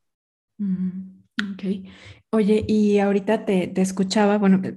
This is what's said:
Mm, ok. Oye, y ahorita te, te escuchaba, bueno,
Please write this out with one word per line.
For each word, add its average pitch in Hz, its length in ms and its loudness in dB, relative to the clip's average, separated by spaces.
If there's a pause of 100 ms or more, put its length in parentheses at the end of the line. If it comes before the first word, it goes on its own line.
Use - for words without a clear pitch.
(580)
Mm, 190 680 -6 (300)
ok. 190 100 -12 (680)
Oye, 214 360 2
y 208 320 2
ahorita 202 460 0
te, 185 220 0
te - 140 -2
escuchaba, 202 560 2
bueno, 190 240 4 (160)